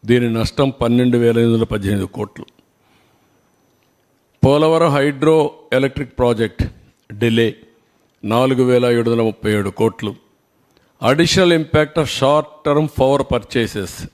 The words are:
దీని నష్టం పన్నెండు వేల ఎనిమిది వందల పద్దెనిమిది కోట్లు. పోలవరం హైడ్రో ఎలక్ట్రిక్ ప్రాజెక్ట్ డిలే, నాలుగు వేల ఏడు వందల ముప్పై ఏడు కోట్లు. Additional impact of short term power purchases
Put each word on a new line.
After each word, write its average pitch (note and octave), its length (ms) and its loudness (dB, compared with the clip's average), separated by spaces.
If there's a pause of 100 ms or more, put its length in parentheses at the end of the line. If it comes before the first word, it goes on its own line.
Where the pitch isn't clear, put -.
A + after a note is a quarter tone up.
దీని A#2+ 300 2
నష్టం A2+ 340 -2 (120)
పన్నెండు A#2+ 380 2
వేల A#2 180 2
ఎనిమిది A#2 180 2
వందల A2+ 200 -2
పద్దెనిమిది G2 320 -4
కోట్లు. - 400 -12 (2000)
పోలవరం D#3 500 2
హైడ్రో C#3+ 420 0 (360)
ఎలక్ట్రిక్ C3 460 -4
ప్రాజెక్ట్ A#2 460 0 (560)
డిలే, A2+ 280 2 (760)
నాలుగు B2+ 400 0
వేల B2 220 2
ఏడు A#2 240 0
వందల A#2 120 0
ముప్పై G#2+ 300 -2
ఏడు G2+ 180 -2
కోట్లు. G#2+ 440 -4 (960)
Additional E3+ 520 2
impact D3+ 420 -2
of C#3 60 -4 (100)
short D3 300 0 (160)
term D3+ 220 0 (120)
power C3+ 220 2 (120)
purchases G#2+ 600 -4 (220)